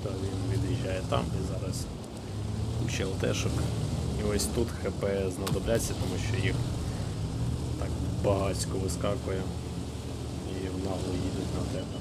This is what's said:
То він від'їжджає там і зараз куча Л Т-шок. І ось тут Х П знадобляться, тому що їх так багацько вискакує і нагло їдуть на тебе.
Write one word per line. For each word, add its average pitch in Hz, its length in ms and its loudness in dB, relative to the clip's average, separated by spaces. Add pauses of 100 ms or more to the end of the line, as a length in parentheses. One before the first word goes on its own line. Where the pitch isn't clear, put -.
То 104 60 0
він 98 440 0
від'їжджає - 560 2
там - 140 4 (160)
і - 80 0
зараз - 380 -2 (960)
куча - 220 0
Л 95 80 0 (100)
Т-шок. 113 300 2 (680)
І 104 40 0 (120)
ось 101 100 4
тут 117 220 2
Х - 320 -2
П 98 360 2
знадобляться, 98 580 2
тому - 340 0
що 95 180 2
їх - 100 2 (1200)
так - 100 0 (340)
багацько 98 540 2
вискакує 95 640 0 (1080)
і 95 120 -4
нагло 92 500 0
їдуть - 440 0
на - 160 -2
тебе. - 280 -4